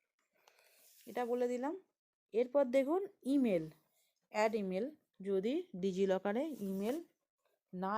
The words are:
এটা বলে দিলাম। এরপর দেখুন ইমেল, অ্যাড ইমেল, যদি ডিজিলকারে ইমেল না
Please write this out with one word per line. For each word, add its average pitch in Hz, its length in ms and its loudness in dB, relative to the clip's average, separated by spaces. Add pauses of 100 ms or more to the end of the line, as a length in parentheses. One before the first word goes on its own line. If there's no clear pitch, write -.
(1120)
এটা 240 200 -4
বলে 247 220 0
দিলাম। 254 220 -4 (640)
এরপর 254 240 4 (120)
দেখুন 285 240 4 (340)
ইমেল, 208 300 4 (720)
অ্যাড 214 180 2 (100)
ইমেল, 190 240 -2 (400)
যদি 196 280 0 (280)
ডিজিলকারে 196 640 0 (260)
ইমেল 202 260 -2 (760)
না 190 260 -4